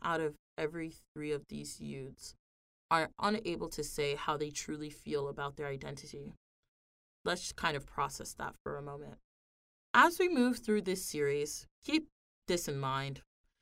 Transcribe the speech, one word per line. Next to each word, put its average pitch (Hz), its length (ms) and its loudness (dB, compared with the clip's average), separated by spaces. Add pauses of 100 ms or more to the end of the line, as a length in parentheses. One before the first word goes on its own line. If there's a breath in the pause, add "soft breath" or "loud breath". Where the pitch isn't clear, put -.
out 165 200 0
of 151 140 0 (220)
every 160 360 -4 (200)
three 151 200 -2
of 143 160 -4
these 143 320 -10
youths 139 520 -10 (560)
are 165 200 4 (100)
unable 185 480 0
to - 160 -4
say 143 320 0
how 147 220 -2
they 151 120 0
truly 151 400 -6
feel 147 380 -2
about 143 300 -6
their 147 100 -4
identity. 143 640 -8 (920)
Let's 175 260 -2
kind 165 240 0
of 139 100 -6
process - 500 -4
that 139 280 -6
for 143 140 -6
a 143 40 -8
moment. 143 360 -12 (760)
As 320 240 10
we 370 120 6
move 254 300 4
through 214 240 2
this 190 200 0
series, 147 640 0 (160)
keep 311 240 2 (400)
this 175 220 2
in 139 100 -2
mind, 135 420 -2 (400)